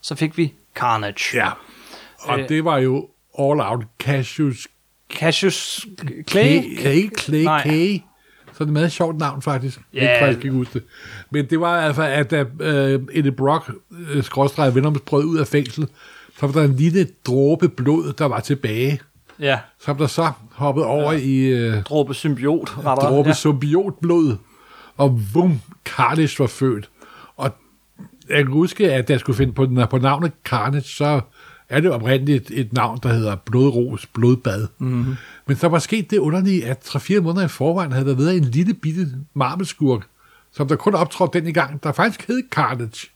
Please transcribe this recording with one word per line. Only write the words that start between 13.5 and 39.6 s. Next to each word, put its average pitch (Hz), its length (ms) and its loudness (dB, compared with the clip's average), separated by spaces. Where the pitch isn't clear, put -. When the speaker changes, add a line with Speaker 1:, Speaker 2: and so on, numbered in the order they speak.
Speaker 2:
øh, 143 140 0
skråstreg 135 500 2
Venom, 143 320 2
brød 143 180 2
ud 165 140 0
af 147 80 0
fængsel, 147 400 -2
så 143 60 -2
var 139 60 0
der 156 100 2
en 139 140 4
lille 165 300 2
dråbe 147 420 2
blod, 147 440 0
der - 140 -2
var 113 140 0
tilbage, 131 600 -2
Speaker 1:
Ja. 139 200 0
Speaker 2:
som 143 120 -2
der 151 100 0
så 165 240 0
hoppede 143 340 -2
over 147 260 0
Speaker 1:
Ja. 160 60 0
Speaker 2:
i, 135 260 0
øh, 117 380 0
Speaker 1:
Dråbe 139 320 0
symbiot, 143 580 -2
var 143 100 2
der. 135 80 0
Speaker 2:
dråbe 143 260 4
Speaker 1:
Ja. 156 60 6
Speaker 2:
symbiotblod, 156 1000 2
og 131 240 2
vum, 165 260 4
Carnage 143 540 0
var 135 80 2
født. 113 420 -2
Og 135 140 -4
jeg 147 80 0
kan 139 160 2
huske, 170 400 2
at 127 160 0
da - 40 4
jeg 127 80 2
skulle 123 160 -2
finde 131 160 2
på, 135 140 0
på 131 80 0
navnet 143 340 0
Carnage, 139 440 -2
så 147 320 0
er 135 120 0
det 170 80 2
jo 151 60 0
oprindeligt 131 560 0
et, 127 100 -4
et 113 120 -4
navn, 117 300 0
der 131 100 0
hedder 110 240 0
Blodros 123 720 0
Blodbad. 117 600 0
Speaker 1:
Mhm. 127 380 -2
Speaker 2:
Men 139 100 0
så 175 120 0
var 165 100 2
sket 208 320 -2
det 214 80 2
underlige, 180 480 2
at 131 120 -4
tre-fire - 420 0
måneder 175 260 0
i - 20 0
forvejen 160 440 -2
havde 131 160 0
der 139 60 2
været 151 220 2
en 165 80 4
lille 165 300 2
bitte 160 320 -4
marmelskurk, 135 680 -2